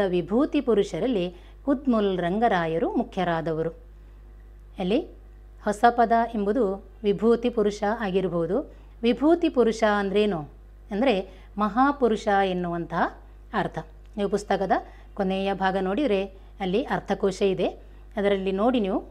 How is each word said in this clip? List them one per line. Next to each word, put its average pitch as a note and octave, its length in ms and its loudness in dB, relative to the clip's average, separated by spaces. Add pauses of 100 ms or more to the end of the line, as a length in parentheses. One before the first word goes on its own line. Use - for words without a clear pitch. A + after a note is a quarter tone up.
ವಿಭೂತಿ G3+ 540 0
ಪುರುಷರಲ್ಲಿ G3+ 720 0 (300)
ಕುದ್ಮುಲ್ A3+ 520 0
ರಂಗರಾಯರು F#3 800 0
ಮುಖ್ಯರಾದವರು. E3 760 -2 (1080)
ಅಲ್ಲಿ F#3+ 220 0 (640)
ಹೊಸ G#3 260 2
ಪದ A#3 220 4 (240)
ಎಂಬುದು G3+ 560 -2 (120)
ವಿಭೂತಿ A3+ 460 2
ಪುರುಷ G#3 340 0 (160)
ಆಗಿರಬಹುದು. F#3 720 -2 (280)
ವಿಭೂತಿ D4+ 480 2
ಪುರುಷ A3+ 340 2 (160)
ಅಂದ್ರೇನು? G3 500 0 (420)
ಅಂದರೆ G#3 380 0 (280)
ಮಹಾಪುರುಷ A3+ 720 0
ಎನ್ನುವಂತಹ F3+ 880 -2 (360)
ಅರ್ಥ. E3+ 260 -4 (380)
ನೀವು G3+ 120 -2
ಪುಸ್ತಕದ G3 420 -2 (420)
ಕೊನೆಯ F#3+ 400 -2
ಭಾಗ F#3+ 280 0
ನೋಡಿದರೆ G3 440 0 (340)
ಅಲ್ಲಿ G3 240 0
ಅರ್ಥಕೋಶ G3 580 -2
ಇದೆ, G3 260 2 (480)
ಅದರಲ್ಲಿ G3 360 0
ನೋಡಿ A3+ 280 2
ನೀವು G3+ 320 -2